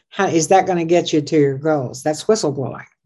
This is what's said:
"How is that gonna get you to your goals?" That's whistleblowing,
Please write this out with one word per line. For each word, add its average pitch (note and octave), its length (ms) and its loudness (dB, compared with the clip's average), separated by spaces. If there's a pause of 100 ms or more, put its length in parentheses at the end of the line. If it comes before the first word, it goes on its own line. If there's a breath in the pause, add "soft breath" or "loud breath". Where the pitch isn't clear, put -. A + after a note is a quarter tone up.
"How G3 180 -2
is D#3+ 220 0
that F#3 180 4
gonna F3 180 0
get E3 280 2
you D#3 100 2
to D#3 160 0
your C#3 200 2
goals?" C#3+ 440 -4
That's D#3 220 -4
whistleblowing, D3 680 -2 (160)